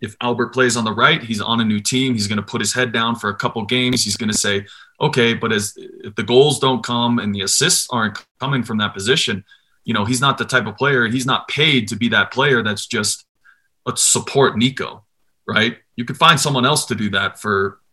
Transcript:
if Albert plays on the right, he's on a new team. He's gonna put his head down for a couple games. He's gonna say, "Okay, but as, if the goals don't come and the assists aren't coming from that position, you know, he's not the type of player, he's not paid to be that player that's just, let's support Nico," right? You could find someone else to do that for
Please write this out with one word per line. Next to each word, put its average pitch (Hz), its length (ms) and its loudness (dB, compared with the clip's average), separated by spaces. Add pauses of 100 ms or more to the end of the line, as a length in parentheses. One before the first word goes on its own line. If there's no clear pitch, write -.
if 104 200 -10
Albert 120 320 -2
plays 127 220 2
on 117 80 0
the 107 100 -2
right, 123 300 2
he's 113 180 -4
on 117 200 0
a 113 40 2
new 107 140 2
team. 131 340 0
He's 104 140 -2
gonna 107 160 -2
put 113 180 -6
his 104 120 -2
head 127 180 0
down 117 240 -2
for 107 140 -4
a 101 60 -4
couple 117 300 -4
games. 127 380 0
He's 104 140 -4
gonna 107 160 -2
say, 101 340 -2 (340)
"Okay, 117 320 2
but 113 180 -2
as, 104 260 -2
if - 360 -18
the - 80 -6
goals 131 380 4
don't 131 240 0
come 120 340 0
and 101 160 -2
the 101 80 -4
assists 143 480 0
aren't 110 340 -2 (160)
coming 135 220 -2
from 113 180 -4
that 104 140 -2
position, 104 500 0 (420)
you 117 80 -2
know, 104 100 0
he's 120 160 -2
not 135 180 2
the 113 80 -4
type 120 200 0
of 107 100 -8
player, 131 320 2
he's 123 180 -2
not 123 220 -2
paid 139 400 2
to 117 80 -6
be 113 140 2
that 104 220 2
player 131 300 2
that's 104 260 -4
just, - 380 -4 (600)
let's - 180 -2
support - 540 2
Nico," 117 480 -2 (420)
right? 110 300 0 (180)
You 120 80 -6
could 123 140 -8
find 160 200 6
someone 135 280 0
else 147 220 2
to 120 80 -2
do 104 160 -2
that 98 280 -4
for 98 400 -2 (140)